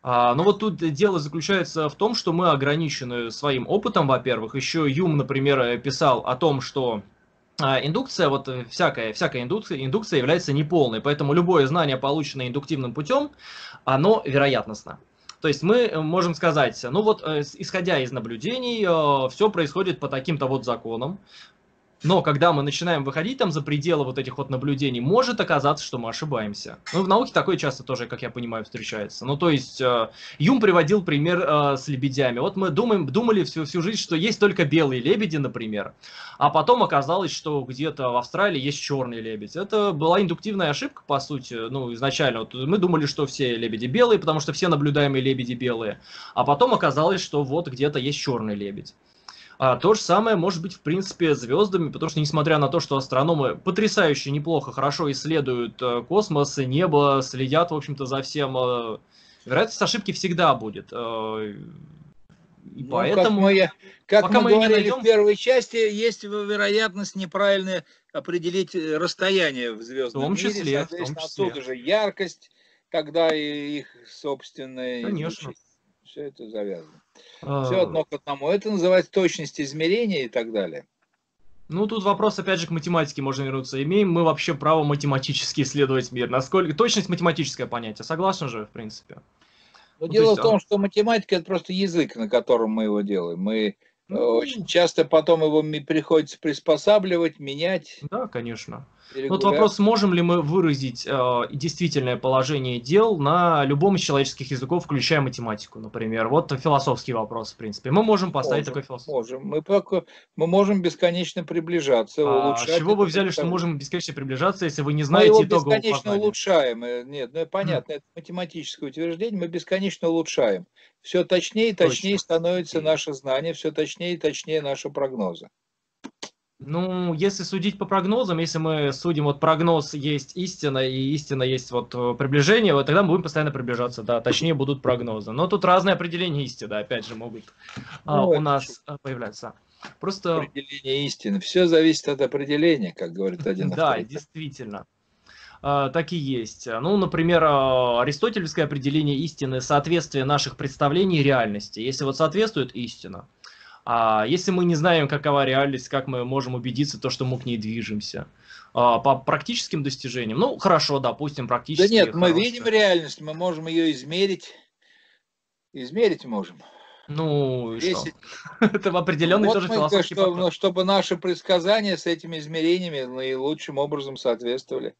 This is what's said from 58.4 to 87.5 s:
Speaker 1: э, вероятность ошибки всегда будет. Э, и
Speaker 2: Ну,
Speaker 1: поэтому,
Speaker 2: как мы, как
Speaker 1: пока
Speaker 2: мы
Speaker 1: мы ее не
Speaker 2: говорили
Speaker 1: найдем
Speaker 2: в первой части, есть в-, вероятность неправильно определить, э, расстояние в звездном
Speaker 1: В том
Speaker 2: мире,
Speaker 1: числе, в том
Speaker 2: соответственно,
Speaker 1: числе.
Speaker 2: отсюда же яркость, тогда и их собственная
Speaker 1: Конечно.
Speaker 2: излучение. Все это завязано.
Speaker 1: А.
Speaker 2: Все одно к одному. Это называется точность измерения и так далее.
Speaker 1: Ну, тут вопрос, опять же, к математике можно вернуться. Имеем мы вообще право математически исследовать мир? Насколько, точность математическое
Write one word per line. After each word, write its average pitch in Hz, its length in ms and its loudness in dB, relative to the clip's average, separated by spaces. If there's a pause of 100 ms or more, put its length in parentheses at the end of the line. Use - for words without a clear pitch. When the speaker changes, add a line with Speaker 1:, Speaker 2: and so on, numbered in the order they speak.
Speaker 1:
э, 120 420 -2 (480)
вероятность 143 360 0
ошибки 196 300 -2
всегда 170 420 2
будет. 107 380 -8
Э, 110 600 -6 (1200)
и 131 80 -10
Speaker 2:
Ну, 127 60 -14
Speaker 1:
поэтому, 196 520 2
Speaker 2:
как - 0 -
мы, 190 280 6 (360)
как 208 160 6
Speaker 1:
пока 202 180 4
Speaker 2:
мы 214 40 4
Speaker 1:
мы - 80 4
ее 220 80 8
не 220 60 4
Speaker 2:
говорили 214 180 6
Speaker 1:
найдем 208 160 0
Speaker 2:
в 220 40 -6
первой 208 320 6
части, 240 400 2
есть 220 480 0
в-, 208 220 -6
вероятность 202 720 0
неправильно 190 680 0 (280)
определить, 175 640 -4
э, 156 220 -2
расстояние 160 760 0
в 107 100 -12
звездном 127 400 -4
Speaker 1:
В 143 40 0
том 190 80 0
Speaker 2:
мире, 202 160 -2
Speaker 1:
числе, 160 340 -2
в 165 40 -12
том 170 100 -12
Speaker 2:
соответственно, 165 240 -8
Speaker 1:
числе. 185 240 -4
Speaker 2:
отсюда 147 160 -8
же 131 140 -8
яркость, 190 760 -4 (400)
тогда 160 440 0
и 147 460 -6
их 135 60 -16 (220)
собственная 131 920 -10
Speaker 1:
Конечно. 160 500 -6
Speaker 2:
излучение. - 40 -20 (480)
Все - 200 -16
это 135 240 -16
завязано. 98 540 -10 (400)
Speaker 1:
А. 139 220 -4
Speaker 2:
Все 180 180 2
одно 160 220 -2
к - 100 -10
одному. 143 340 -8
Это 202 220 -2
называется 185 420 2
точность 165 480 -2
измерения 160 640 -2
и 117 40 -8
так 113 240 -4
далее. 87 340 -4 (800)
Speaker 1:
Ну, 190 180 -2
тут 214 160 -4
вопрос, 202 360 0
опять 190 220 -2
же, 170 60 -6
к 156 40 -10
математике 160 500 -2
можно 135 220 -4
вернуться. 135 400 -4
Имеем 185 280 2
мы 170 140 4
вообще 156 300 0
право 151 300 2
математически 143 800 -2
исследовать 131 500 0
мир? 123 180 -4
Насколько, 151 440 0
точность 214 360 0
математическое 165 560 -2